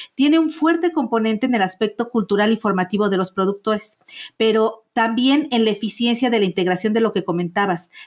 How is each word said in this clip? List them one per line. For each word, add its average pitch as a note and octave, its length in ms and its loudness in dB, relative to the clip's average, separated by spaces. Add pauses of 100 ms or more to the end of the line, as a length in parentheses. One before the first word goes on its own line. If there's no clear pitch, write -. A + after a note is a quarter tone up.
(160)
tiene D4 240 4
un D#4+ 100 2
fuerte E4 420 0
componente A3 540 0
en B3+ 100 0
el G#3 60 0
aspecto A3 480 -2
cultural G#3 420 2
y A3 60 2
formativo G3+ 520 0
de F#3+ 80 0
los F#3 140 -2
productores, G3+ 640 -2 (400)
pero A3 560 0
también B3 580 2
en A#3 120 2
la G#3+ 80 2
eficiencia A#3 580 -2
de A#3 100 2
la G3+ 60 2
integración F3+ 480 -2
de A3+ 60 0
lo - 140 0
que F#3 100 -2
comentabas, F3 640 -2 (180)